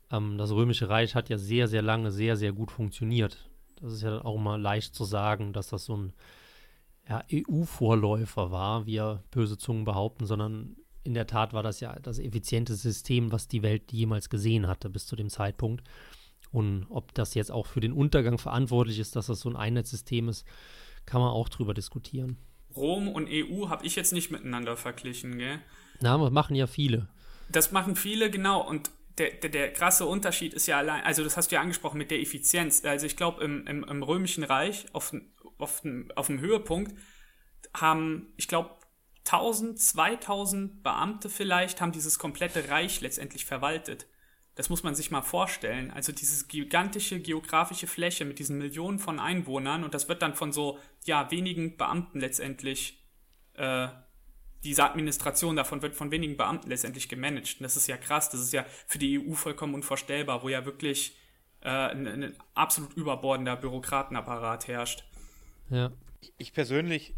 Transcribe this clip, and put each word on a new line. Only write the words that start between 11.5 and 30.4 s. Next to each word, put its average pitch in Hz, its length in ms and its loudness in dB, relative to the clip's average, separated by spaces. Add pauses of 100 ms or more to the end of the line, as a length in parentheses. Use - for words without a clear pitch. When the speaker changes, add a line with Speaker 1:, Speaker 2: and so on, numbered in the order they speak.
Speaker 1:
war 110 100 0
das 107 180 -2
ja 117 200 -8
das 113 180 -4
effiziente 113 560 0
System, 117 580 2
was 113 160 -2
die 113 140 0
Welt 107 300 2
jemals 110 380 0
gesehen 110 360 4
hatte 92 240 -2
bis 98 160 -6
zu - 80 -8
dem 107 140 -4
Zeitpunkt. 110 580 -2 (680)
Und 101 360 2
ob 160 260 -6
das 110 200 0
jetzt 107 180 2
auch 110 140 -2
für - 140 -2
den 110 120 2
Untergang 139 460 6
verantwortlich 120 600 2
ist, 110 160 -4
dass 113 120 -2
das 110 140 -2
so 120 100 -4
ein 123 60 -4
Einheitssystem 117 720 0
ist, - 180 -4 (580)
kann 123 160 2
man 123 100 6
auch 113 180 0
drüber 104 260 -2
diskutieren. 127 640 -6 (360)
Speaker 2:
Rom 180 340 0
und 156 200 -4
E 156 160 0
U 185 240 -4
hab 160 160 -2
ich 165 120 -2
jetzt 175 160 4
nicht 175 180 -2
miteinander 120 460 -4
verglichen, 123 640 -8
gell? 135 220 -6 (400)
Speaker 1:
Na, 123 140 6
aber 143 160 6
machen 143 260 4
ja 135 100 4
viele. 120 420 2 (420)
Speaker 2:
Das 160 220 4
machen 190 240 2
viele, 214 340 2
genau. 196 360 4
Und 151 240 -4 (280)
der, 160 120 2
der, - 200 -4
der 143 220 2
krasse 180 340 4
Unterschied 175 480 0